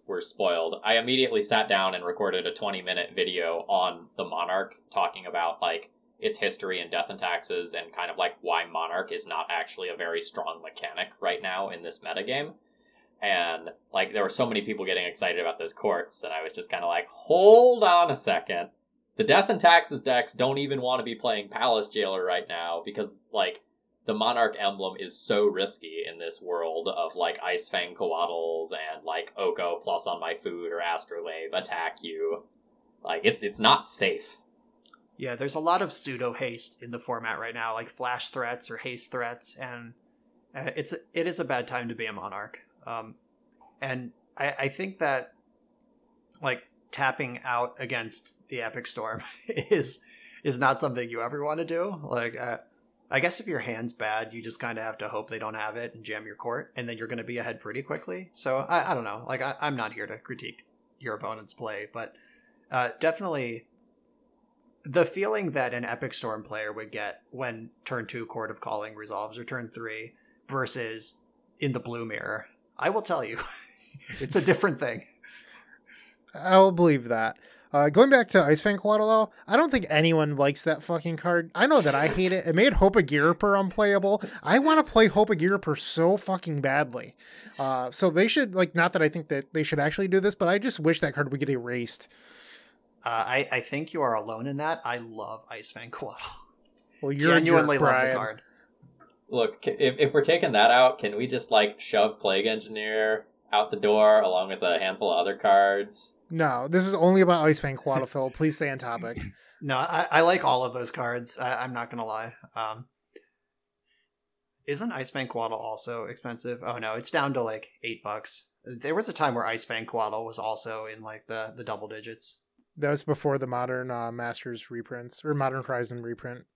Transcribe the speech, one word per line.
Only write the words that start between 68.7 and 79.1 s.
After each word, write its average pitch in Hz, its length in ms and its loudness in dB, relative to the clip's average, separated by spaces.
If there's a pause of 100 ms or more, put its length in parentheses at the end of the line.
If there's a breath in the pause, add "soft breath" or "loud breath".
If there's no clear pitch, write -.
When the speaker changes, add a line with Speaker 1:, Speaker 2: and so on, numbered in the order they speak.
Speaker 2:
resolves 107 420 -8
or 120 60 -12
turn 120 240 -8
three 113 460 -12 (340 soft breath)
versus 120 720 -6 (420)
in 139 120 0
the 123 60 -2
blue 117 260 -8
mirror, 107 440 -8 (300)
I 156 120 0
will 208 120 -2
tell 165 200 -2
you, 110 160 -6 (420 loud breath)
<laughs> - 400 -16
it's 131 140 -2
a 196 60 4
different 175 400 2
thing. 120 240 -6 (1300 loud breath)
Speaker 3:
I'll 190 380 8
believe 156 360 4
that. 113 280 0 (360 soft breath)
Uh, 147 160 6
going 220 220 8
back 247 180 8
to 185 140 8
Ice 151 180 6
Fang 208 160 2
Coatl, 214 300 4
though, 220 240 4 (160 soft breath)